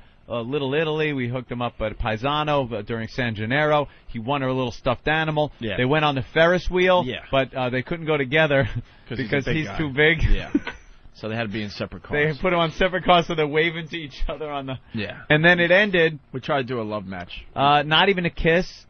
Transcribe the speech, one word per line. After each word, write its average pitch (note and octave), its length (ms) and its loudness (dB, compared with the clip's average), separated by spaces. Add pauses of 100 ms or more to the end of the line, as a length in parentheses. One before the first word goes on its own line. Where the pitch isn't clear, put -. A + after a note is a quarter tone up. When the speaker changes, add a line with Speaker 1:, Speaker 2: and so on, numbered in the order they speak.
(280)
Speaker 1:
uh, A#2 140 -6
Little C3+ 320 -4
Italy. D#3 400 0
We B2 160 -2
hooked B2+ 200 -8
him B2 120 -6
up A#2+ 180 -6
at G#2+ 180 -4
Paisano, C#3 760 -2
uh, G#2 80 -6
during A2+ 260 -6
San A#2+ 280 -4
Gennaro. C#3+ 520 0 (220)
He A#2 100 -8
won C3+ 220 -2
her C3 100 -2
little C3 220 -2
stuffed - 340 -2
animal. D#3 540 0
Speaker 2:
Yeah. G#2 160 -4
Speaker 1:
They B2+ 80 2
went D3+ 180 2
on D3 120 2
the B2 80 -4 (100)
Ferris E3+ 360 4
wheel, F3+ 360 4
Speaker 2:
Yeah. G#2+ 160 -6 (100)
Speaker 1:
but, C3+ 220 0
uh, B2+ 160 -2
they B2 120 -2
couldn't E3 260 -8
go D#3 100 2
together C#3 500 2 (200)
<laughs> - 200 -20
Speaker 2:
'Cause A#2 120 -8
he's A#2+ 80 -4
a - 20 -8
Speaker 1:
because C#3 160 0
Speaker 2:
big D#3 100 0
Speaker 1:
he's D#3 120 -2
Speaker 2:
guy. - 100 -8
Speaker 1:
too D3+ 160 -2
big. D#3 300 4
Speaker 2:
Yeah. - 280 2 (600)
So G#2+ 160 -10
they A2 60 -4
had A2+ 120 -2
to G2 40 -8
be G#2+ 120 -4
in G#2 80 -8
separate F#2+ 400 -10
Speaker 1:
They D3 140 0
Speaker 2:
cars. D3+ 120 -2
Speaker 1:
put F#3 160 0
him E3+ 60 2
on E3 140 2
separate F3+ 300 0
cars, F3 220 6
so F3 80 -4
they're D#3 140 0
waving D#3+ 400 0
to E3+ 100 -10
each D3 320 -6
other D3 220 -8
on C3+ 160 -6
the C3 100 -8 (160)
Speaker 2:
Yeah. G#2 280 -8 (100)
Speaker 1:
And D#3 120 4
then F3 160 6
it E3+ 120 4
ended. F3+ 480 4 (120)
Speaker 2:
We C3 100 -10
tried D3+ 180 -2
to C3 80 -2
do B2 120 -4
a A2+ 40 -4
love G#2+ 240 -6
match. F2+ 360 -12 (120)
Speaker 1:
Uh, C#3+ 260 4
not D#3 280 2
even F3+ 180 0
a - 20 0
kiss. - 600 0